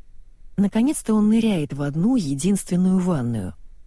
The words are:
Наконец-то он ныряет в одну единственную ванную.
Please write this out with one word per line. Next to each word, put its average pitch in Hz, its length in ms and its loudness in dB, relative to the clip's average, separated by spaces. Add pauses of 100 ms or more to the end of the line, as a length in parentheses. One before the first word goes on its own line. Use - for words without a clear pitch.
(560)
Наконец-то 220 580 0
он 208 140 4
ныряет 208 460 2
в 139 80 -4
одну 165 340 0
единственную 185 840 2
ванную. 120 560 -2 (320)